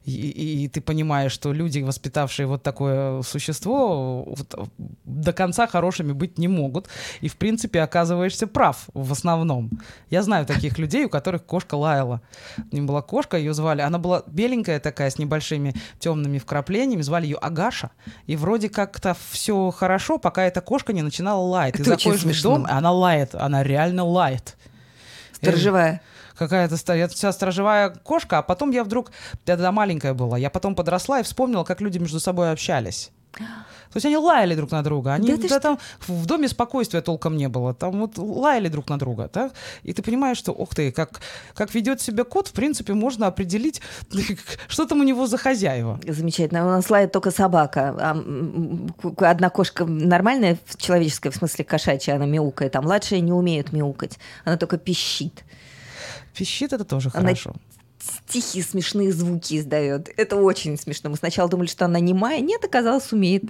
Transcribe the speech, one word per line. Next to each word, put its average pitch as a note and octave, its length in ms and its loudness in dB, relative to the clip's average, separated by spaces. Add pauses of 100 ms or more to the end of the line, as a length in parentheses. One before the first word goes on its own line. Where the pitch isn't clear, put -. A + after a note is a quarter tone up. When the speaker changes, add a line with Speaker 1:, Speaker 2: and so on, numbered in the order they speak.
Speaker 1:
И, C#3 60 -6
и, C#3+ 540 -4
и - 20 -8
ты C#3+ 140 -6
понимаешь, D3+ 500 0
что C#3+ 220 -4
люди, D3+ 280 -2
воспитавшие C3+ 680 -2
вот C3+ 160 -4
такое C3+ 580 -2
существо, D3+ 1040 -2
вот, - 300 -12 (500)
до D3+ 280 -2
конца F#3+ 340 2
хорошими F3 460 0
быть E3 240 -4
не E3+ 120 0
могут. D#3 400 -2 (320)
И, E3 80 -4
в - 80 -10
принципе, A3 440 0
оказываешься F3 680 0
прав G3+ 460 2
в C3+ 200 -4
основном. D#3+ 580 0 (380)
Я F3+ 140 2
знаю F#3 220 2
таких C#3 340 -2
людей, D#3+ 260 0
у - 40 -4
которых E3+ 360 -2
кошка E3+ 300 -4
лаяла. C#3 460 0 (500)
У - 40 -6
них C#3+ 100 0
была C#3+ 160 0
кошка, A#3+ 360 -2
её D3+ 160 0
звали, D3+ 280 0
она D3+ 160 0
была F3 300 0
беленькая G3+ 540 0
такая, C#3+ 280 -2
с - 100 -6
небольшими D3 540 -2 (260)
тёмными D3 400 -2
вкраплениями, F#3 640 -2
звали E3 240 0
её C#3+ 140 -4
Агаша. E3+ 500 -2 (360)
И D3 80 -2
вроде G3+ 340 0
как-то G3 460 -2 (160)
всё F#3+ 400 0
хорошо, F#3+ 480 0
пока A3 240 0
эта F3+ 180 0
кошка C4 320 -2
не F3 100 0
начинала F#3 440 -2
лаять. F3 280 2
Ты C#3+ 80 -2
Speaker 2:
Это - 80 6
очень E3+ 60 6
Speaker 1:
заходишь G3+ 240 4
в - 20 -2
Speaker 2:
смешно. D#3+ 340 2
Speaker 1:
дом, C3 120 0
она D#3 220 4
лает, F3 440 4
она C#3 280 2
реально D#3+ 400 2
лает. E3+ 540 0 (720)
Speaker 2:
Сторожевая. E3+ 640 4
Speaker 1:
Э, F3+ 60 -8 (400)
какая-то E3+ 380 2
ста-, E3+ 300 0
вся G3 240 0
сторожевая G3 580 2 (140)
кошка, D4 360 0
а - 20 2
потом F#3 300 -2
я A#3+ 120 0
вдруг, A#3 280 -4 (340)
я E3+ 100 2
тогда F3+ 160 2
маленькая F3+ 420 0
была, B2 260 -2
я C#3 100 0
потом F#3+ 260 -2
подросла F3+ 440 0
и A3+ 40 0
вспомнила, A#3+ 400 0
как - 180 -4
люди F#3+ 180 -2
между D#3+ 200 -2
собой F3 320 0
общались. D3 600 -4 (260)
То A3 600 -14
есть A#3 80 -2
они D4 120 4
лаяли C#4 380 6
друг D3 160 -2
на D#3 120 0
друга, C#3 300 0
они G3+ 160 2
Speaker 2:
Да D4 80 4
ты A3+ 120 -2
Speaker 1:
да C#4 100 4
Speaker 2:
что? - 0 -
Speaker 1:
там D4 200 2 (280)
в E3+ 180 -2
доме D4 220 2
спокойствия A#3 540 0
толком D#3+ 360 -2
не C#3 120 0
было, B2 240 -2
там F#3 280 -2
вот G#3+ 160 -6
лаяли A3+ 520 2
друг D3+ 200 -6
на C#3+ 100 -2
друга, A#2 340 -4
да? B3+ 180 -2 (320)
И - 100 -8
ты G3 100 -4
понимаешь, B3 360 0
что, - 140 -4
ух - 220 -6
ты, C#3+ 160 0
как, - 300 -6 (340)
как G#3+ 200 -4
ведёт B3 260 0
себя A3+ 220 0
кот, F#4+ 240 -2
в - 60 -16
принципе, A3 400 -2
можно G#3+ 340 0
определить, G3 540 -2 (280)
<laughs> - 580 -6
что - 180 0
там D4 160 2
у - 20 6
него C4 240 4
за A3+ 100 0
хозяева. C3+ 720 0
Speaker 2:
Замечательно. E3 580 0
У F3+ 40 4
нас F#3 200 2
лает G3+ 220 6
только F#3+ 200 2
собака. D#3 680 4
А, D#3 120 0
м, D#3+ 760 -4
м, E3 40 -6
к-, E3+ 260 -8
к-, F3+ 140 6
одна F3 200 4
кошка F3+ 360 0
нормальная, F3 800 4
в-, - 120 -14
человеческая, E3 540 2
в - 40 -10
смысле - 300 -4
кошачья, D3 500 0
она C#3+ 100 0
мяукает, C#3+ 500 0
а C3+ 60 2
младшая F#3+ 400 2
не E3+ 120 2
умеет D#3+ 400 0
мяукать, C#3+ 460 -4 (260)
она E3 120 0
только E3+ 200 0
пищит. - 640 -4 (920)
Speaker 1:
Пищит — C4+ 380 -4
это A3 120 -4
тоже C3 280 -2
Speaker 2:
Она F#3 160 4
Speaker 1:
хорошо. - 220 0 (480)
Speaker 2:
т-, - 340 -10
тихие F#3+ 300 -4
смешные G3 500 0
звуки E3+ 460 -2
издаёт. D3 580 -2
Это G#3 200 0
очень F3+ 400 2
смешно. D3 340 -8
Мы D3 60 -4
сначала F3 320 0
думали, F3+ 180 0
что F3+ 180 0
она F3 140 2
немая. F#3+ 420 2
Нет, G4 240 0
оказалось, B3+ 480 0
умеет. G3 360 4